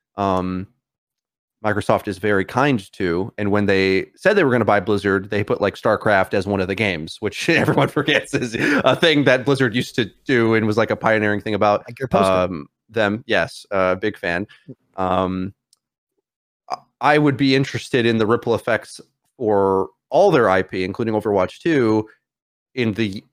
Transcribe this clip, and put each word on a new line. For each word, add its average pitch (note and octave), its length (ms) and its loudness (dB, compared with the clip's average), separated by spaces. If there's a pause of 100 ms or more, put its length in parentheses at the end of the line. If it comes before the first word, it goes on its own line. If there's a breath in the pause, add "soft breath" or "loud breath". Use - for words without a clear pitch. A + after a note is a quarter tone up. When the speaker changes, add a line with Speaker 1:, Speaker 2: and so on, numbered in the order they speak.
(160)
Speaker 1:
um, F#2 500 -2 (1000)
Microsoft G#2 440 0
is F#2 100 -8
very G2+ 260 0
kind B2+ 480 0
to, F#2 460 -4
and G2+ 140 -2
when G#2 140 0
they F#2+ 500 2
said G3+ 180 0
they G3 80 2
were C3+ 80 2
gonna A#2+ 140 0
buy G#2 160 2
Blizzard, G2 500 -2
they G2+ 140 -2
put, - 160 -4
like, G2+ 160 0
StarCraft G#2 580 0
as F#2+ 100 0
one G2 160 -2
of F#2 60 -2
the G2 80 -4
games, F2+ 460 -4
which - 280 -4
<laughs> - 0 -
everyone D3+ 400 2
forgets - 460 -2
is B2 240 -4
a B3 380 0
thing D3+ 280 2
that B2+ 200 2
Blizzard B2+ 300 0
used B2 200 -4
to A#2 120 -2 (180)
do A2+ 300 2
and A2 120 2
was, G#2+ 100 0
like, A2 140 0
a G#2 60 0
pioneering G#2+ 440 0
thing A2 140 -4
about, G#2 320 2
Speaker 2:
Like A#2+ 140 -16
your C3 80 -8
poster. F#2+ 240 2
Speaker 1:
um, F2+ 340 -2 (240)
them. G#2+ 360 -2
Yes, F#2 440 -2
uh, F#2 240 2
big G#2 240 -6
fan. F2+ 280 -4 (500 loud breath)
Um, F#2 580 -2 (1120)
I, - 80 -8 (240)
I D3 180 2
would C#3+ 180 2
be C3+ 180 2
interested B2+ 520 -2
in A2+ 120 2
the A2 80 2
ripple A#2 280 0
effects - 460 -4 (380)
for G2 500 2 (220)
all F#3 200 4
their A#2 200 4
I F#2+ 120 4
P, F#2 200 -6
including G#2+ 320 -4
Overwatch G2+ 460 -2
two, A2+ 480 2 (680 loud breath)
in A2+ 200 -2
the, G#2 280 -4 (100)